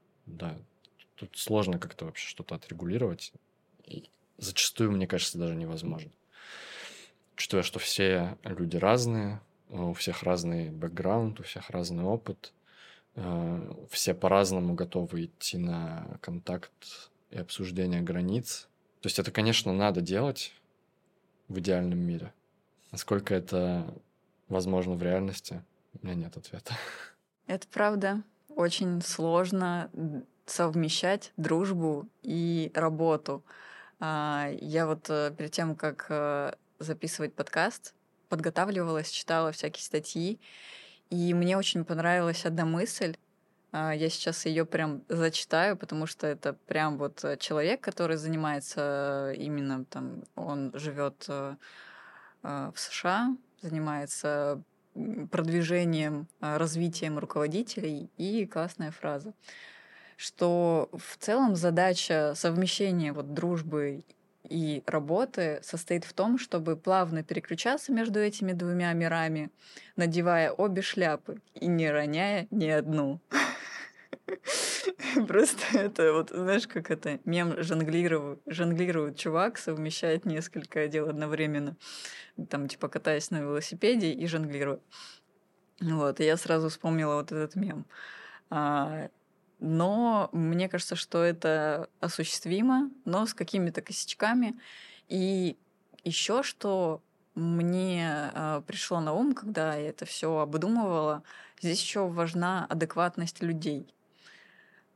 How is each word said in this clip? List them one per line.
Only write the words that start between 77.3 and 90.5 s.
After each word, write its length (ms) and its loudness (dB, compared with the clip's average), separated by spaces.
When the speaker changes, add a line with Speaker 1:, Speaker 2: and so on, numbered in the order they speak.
Speaker 2:
«Жонглиров-, 840 2
жонглирует 720 0
чувак, 420 2
совмещает 640 -2
несколько 640 -2
дел 200 0
одновременно, 640 -2
там, 180 -2
типа, 220 -6
катаясь 420 0
на 100 0
велосипеде 720 2
и 140 -2
жонглируя». 520 -2
Вот, 400 2
и 40 6
я 120 6
сразу 320 2
вспомнила 460 0
вот 160 -2
этот 240 -4
мем. 300 -2
А, 580 0
но 720 4
мне 360 2